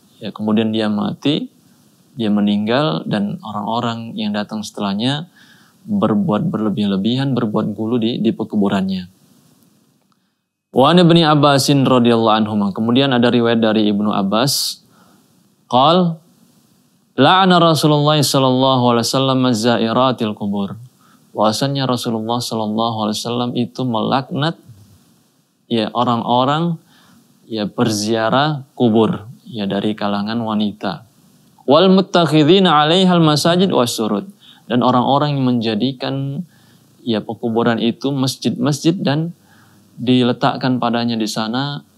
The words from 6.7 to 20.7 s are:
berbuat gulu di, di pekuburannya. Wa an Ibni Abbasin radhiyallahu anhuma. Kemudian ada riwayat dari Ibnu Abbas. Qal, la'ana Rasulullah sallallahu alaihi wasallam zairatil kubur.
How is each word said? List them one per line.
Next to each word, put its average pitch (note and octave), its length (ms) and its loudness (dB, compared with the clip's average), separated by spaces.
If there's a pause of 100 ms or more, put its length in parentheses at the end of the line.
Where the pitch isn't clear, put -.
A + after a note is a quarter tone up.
berbuat A2 400 -2
gulu A2 240 -4
di, A#2 240 -2
di G#2+ 160 0
pekuburannya. G2 720 -2 (1700)
Wa C3+ 160 6
an F3+ 80 6
Ibni E3+ 240 6
Abbasin C#3+ 640 4
radhiyallahu A#2 480 4
anhuma. G#2 400 0
Kemudian B2 400 0
ada A#2+ 160 2
riwayat A#2 320 2
dari G#2+ 240 2
Ibnu G#2 240 0
Abbas. G2+ 720 -2 (880)
Qal, D#3+ 480 2 (960)
la'ana F3+ 400 4
Rasulullah D3+ 640 2
sallallahu C3 720 2
alaihi A#2 160 2
wasallam C3+ 320 0 (160)
zairatil A2+ 800 0
kubur. G2+ 400 -6 (560)